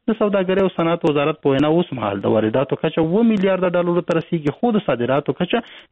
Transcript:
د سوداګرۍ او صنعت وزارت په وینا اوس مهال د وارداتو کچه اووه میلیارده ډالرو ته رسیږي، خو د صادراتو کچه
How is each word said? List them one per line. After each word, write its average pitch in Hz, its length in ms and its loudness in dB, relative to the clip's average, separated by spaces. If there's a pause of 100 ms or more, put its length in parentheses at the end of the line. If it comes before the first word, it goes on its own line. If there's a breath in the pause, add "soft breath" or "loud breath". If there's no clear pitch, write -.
(100)
د 220 100 -2
سوداګرۍ 190 440 0
او 180 140 0
صنعت 170 320 0
وزارت 147 340 -2
په 139 100 2
وینا 143 220 2
اوس 170 240 -2
مهال 101 260 -4
د 113 80 2
وارداتو 113 480 0
کچه 165 220 0
اووه 185 260 2
میلیارده 190 460 0
ډالرو 175 340 0
ته 165 80 2
رسیږي، 151 400 -4
خو 240 160 0
د 208 140 0
صادراتو 127 500 -2
کچه 233 240 -2 (300 loud breath)